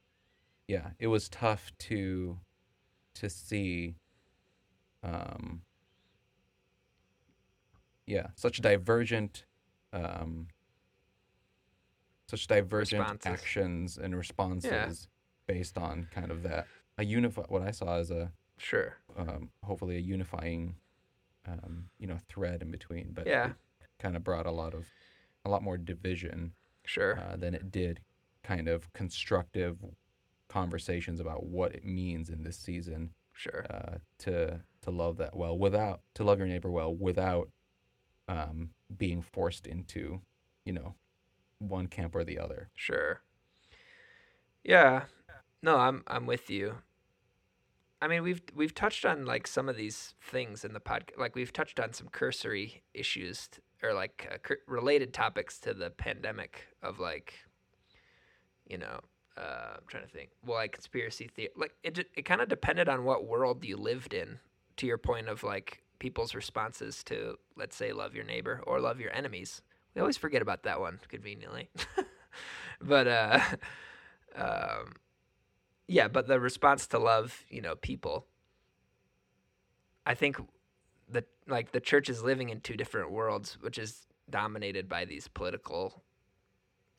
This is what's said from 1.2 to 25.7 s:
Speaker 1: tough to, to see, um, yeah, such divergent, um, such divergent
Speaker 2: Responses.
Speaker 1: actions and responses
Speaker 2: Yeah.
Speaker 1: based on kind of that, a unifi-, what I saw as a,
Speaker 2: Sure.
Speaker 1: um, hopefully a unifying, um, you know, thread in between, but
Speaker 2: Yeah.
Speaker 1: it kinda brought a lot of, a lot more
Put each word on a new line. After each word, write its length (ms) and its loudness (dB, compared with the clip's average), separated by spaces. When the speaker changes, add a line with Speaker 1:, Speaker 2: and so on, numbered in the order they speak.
Speaker 1:
tough 500 0
to, 600 -2
to 140 -4
see, 640 -2
um, 580 -6
yeah, 300 0
such 260 0
divergent, 840 6
um, 540 -4
such 200 -4
divergent 540 4
Speaker 2:
Responses. 300 0
Speaker 1:
actions 640 0
and 200 -2
responses 540 0
Speaker 2:
Yeah. 200 0
Speaker 1:
based 300 -2
on 340 -4
kind 200 -6
of 120 -6
that, 240 -2
a 60 0
unifi-, 460 2
what 120 4
I 100 -2
saw 260 0
as 140 0
a, 200 -2
Speaker 2:
Sure. 400 0
Speaker 1:
um, 360 -6
hopefully 340 -4
a 20 0
unifying, 760 -4
um, 420 -8
you 80 -8
know, 100 -4
thread 340 -4
in 100 -6
between, 400 -8
but 160 -6
Speaker 2:
Yeah. 260 2
Speaker 1:
it 60 -20
kinda 200 -2
brought 260 0
a 60 -2
lot 220 -4
of, 140 -10
a 60 -4
lot 120 4
more 160 -2